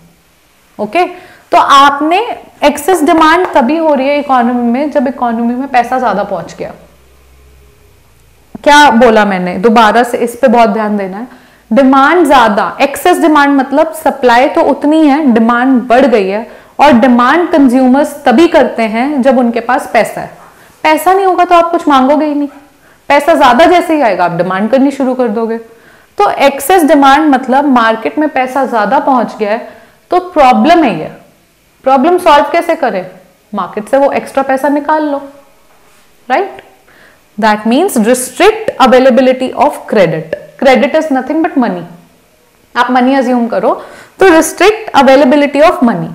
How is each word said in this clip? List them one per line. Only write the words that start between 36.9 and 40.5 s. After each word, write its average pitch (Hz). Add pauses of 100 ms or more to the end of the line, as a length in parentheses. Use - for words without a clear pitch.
That 214
means 269
restrict 262
availability 254
of 285 (220)
credit। 165 (280)